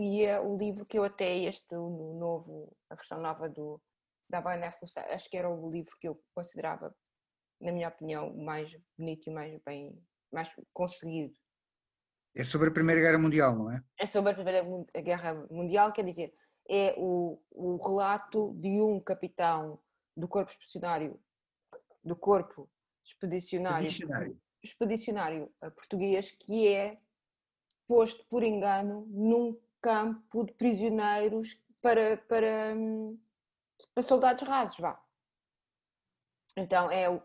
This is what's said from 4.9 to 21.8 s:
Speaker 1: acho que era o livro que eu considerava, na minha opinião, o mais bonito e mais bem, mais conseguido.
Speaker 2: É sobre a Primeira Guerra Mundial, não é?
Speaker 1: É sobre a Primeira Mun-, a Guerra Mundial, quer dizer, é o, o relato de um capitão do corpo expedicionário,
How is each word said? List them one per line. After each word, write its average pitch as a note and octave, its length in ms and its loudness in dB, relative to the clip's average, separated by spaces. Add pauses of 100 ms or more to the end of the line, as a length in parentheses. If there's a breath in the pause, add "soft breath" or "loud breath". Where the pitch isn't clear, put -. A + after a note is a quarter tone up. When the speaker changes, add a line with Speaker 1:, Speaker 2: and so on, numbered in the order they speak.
Speaker 1:
acho - 200 -8
que F#3 80 -6
era F3+ 120 -2
o E3 220 -6
livro E3 280 -8
que F3 80 -8
eu D3+ 140 -8 (120)
considerava, D#3+ 600 -8 (680)
na E3+ 100 -4
minha E3+ 160 -2
opinião, D#3 420 -6
o D#3+ 140 -10
mais D#3 320 -8 (220)
bonito D#3+ 320 -8
e D#3 40 -8
mais D#3 320 -10
bem, C#3+ 320 -12 (360)
mais E3 160 -6 (240)
conseguido. E3 600 -6 (1000)
Speaker 2:
É C3 80 -4
sobre D#3 260 2
a - 20 -2
Primeira E3 300 4
Guerra D#3+ 160 8
Mundial, D3+ 380 6
não A2 160 -2
é? C3 120 -6 (160)
Speaker 1:
É G3+ 60 -2
sobre G3+ 260 2
a F#3 40 0
Primeira F#3 280 0
Mun-, F3+ 220 -6 (100)
a F3 60 -4
Guerra E3+ 320 -2 (160)
Mundial, F3+ 420 2
quer G#3 140 -2
dizer, E3+ 280 -6 (360)
é G3 280 4
o, F3 440 -2 (100)
o F3+ 340 -4
relato G3+ 720 0
de G3 200 0
um G#3+ 200 4
capitão E3 840 -2 (340)
do E3 120 -6
corpo F#3+ 240 -2
expedicionário, E3 680 -6 (840)